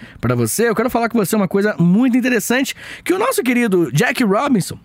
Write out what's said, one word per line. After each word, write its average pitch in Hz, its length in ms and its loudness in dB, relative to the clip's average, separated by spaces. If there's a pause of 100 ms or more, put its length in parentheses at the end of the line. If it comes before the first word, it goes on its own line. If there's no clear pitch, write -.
(200)
pra 123 160 0
você, 120 320 0
eu 220 80 0
quero 226 140 0
falar 233 180 0
com 226 100 -2
você 202 160 0
uma 208 140 2
coisa 196 320 0
muito 220 380 4
interessante, 247 580 -2 (300)
que 339 80 0
o 381 60 0
nosso 466 220 0
querido 226 520 0
Jack 240 320 0
Robinson 220 600 0